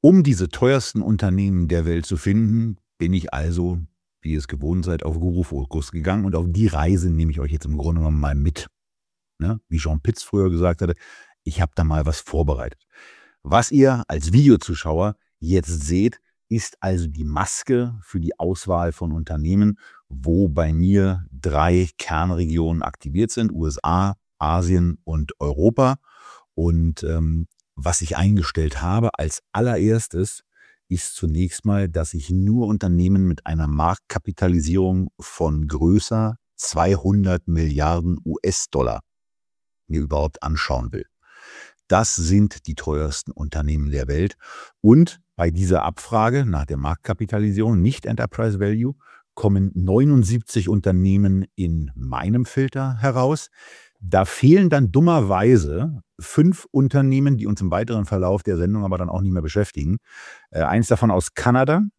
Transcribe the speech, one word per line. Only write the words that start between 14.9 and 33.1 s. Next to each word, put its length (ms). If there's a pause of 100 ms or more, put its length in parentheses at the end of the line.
jetzt 460
seht, 360 (300)
ist 300
also 260
die 200
Maske 760
für 180
die 200
Auswahl 520
von 200
Unternehmen, 680 (320)
wo 400
bei 240
mir 580
drei 680
Kernregionen 840
aktiviert 480
sind, 220
U 160
S 160
A, 320 (240)
Asien 640
und 360
Europa. 600 (560)
Und, 480
ähm, 420 (340)
was 220
ich 160
eingestellt 640
habe 380
als 320
allererstes, 920 (460)
ist 240
zunächst 500
mal, 240
dass 280
ich 160
nur 340
Unternehmen 640